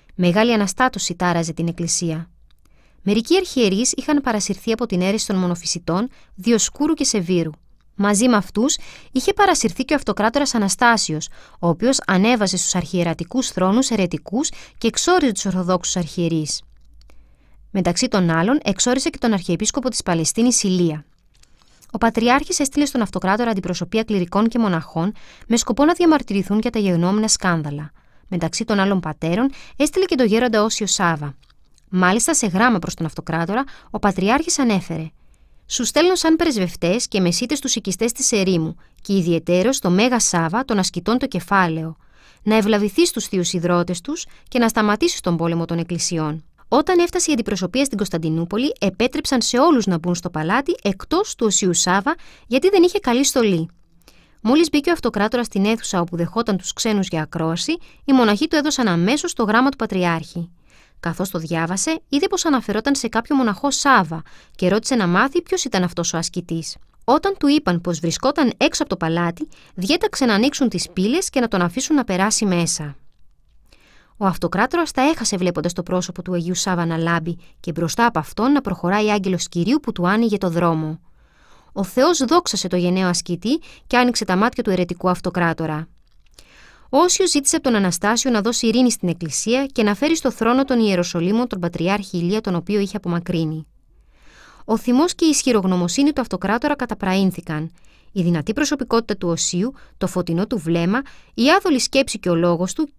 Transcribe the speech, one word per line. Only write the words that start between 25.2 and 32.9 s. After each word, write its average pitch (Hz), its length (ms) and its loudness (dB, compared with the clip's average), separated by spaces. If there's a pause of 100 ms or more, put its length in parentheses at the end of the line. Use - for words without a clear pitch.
με 233 100 2
σκοπό 262 280 2
να 339 80 6
διαμαρτυρηθούν 269 680 2
για 226 100 -2
τα 233 100 -4
γεγονόμενα 190 480 2
σκάνδαλα. 151 640 -2 (360)
Μεταξύ 170 380 -4
των 208 140 0
άλλων 190 200 2
πατέρων, 170 500 -2 (260)
έστειλε 302 300 0
και 359 100 0
τον 254 100 4
γέροντα 220 380 2
Όσιο 214 240 -2
Σάβα. 156 480 -2 (540)
Μάλιστα, 185 440 2
σε - 140 0
γράμμα 202 320 2
προς - 140 -6